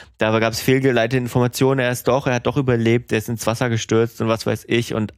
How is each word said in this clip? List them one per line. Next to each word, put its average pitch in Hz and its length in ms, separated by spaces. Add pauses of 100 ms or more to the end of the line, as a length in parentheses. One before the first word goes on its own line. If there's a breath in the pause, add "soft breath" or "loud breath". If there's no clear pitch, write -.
(180 loud breath)
da 110 200
gab's 113 220
fehlgeleitete 131 560
Informationen, 127 640
er 123 100
ist 123 160
doch, 135 200
er 127 80
hat 120 120
doch 127 120
überlebt, 120 520
er 113 60
ist 107 140
ins 117 160
Wasser 117 240
gestürzt 113 500
und 113 80
was 113 160
weiß 110 240
ich 117 240
und 110 260